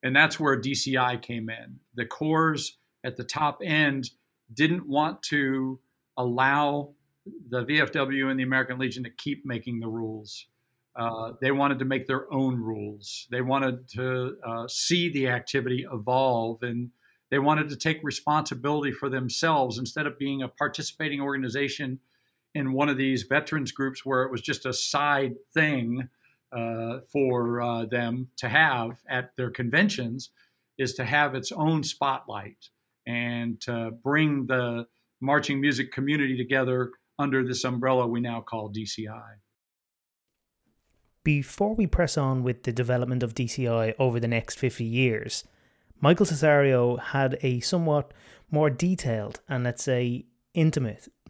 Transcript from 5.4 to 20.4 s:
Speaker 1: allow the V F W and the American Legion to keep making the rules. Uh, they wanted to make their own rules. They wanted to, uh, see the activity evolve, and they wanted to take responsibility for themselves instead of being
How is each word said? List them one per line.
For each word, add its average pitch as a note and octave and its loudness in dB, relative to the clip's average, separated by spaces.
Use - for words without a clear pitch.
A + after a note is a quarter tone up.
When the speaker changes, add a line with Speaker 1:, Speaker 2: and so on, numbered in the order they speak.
Speaker 1:
allow C#3 2
the B2 -2
V D3 2
F C#3 0
W C3+ 0
and C3 0
the C3 2
American B2+ 0
Legion B2+ -4
to A#2+ -12
keep - -8
making A#2+ -6
the A2+ -6
rules. A2 -8
Uh, A#2 -6
they C3 2
wanted C#3 2
to C3+ -2
make C3 -2
their C3 -2
own C3+ 2
rules. G#2+ -8
They B2 -2
wanted B2+ 0
to, B2+ -4
uh, A#2 -6
see F3 0
the C3+ 0
activity B2+ -2
evolve, A#2+ 0
and A#2+ -6
they C#3 2
wanted D3+ 2
to C#3+ -8
take D#3 0
responsibility D3 -2
for C#3 -4
themselves B2+ 0
instead C#3 -4
of - -6
being C#3 -4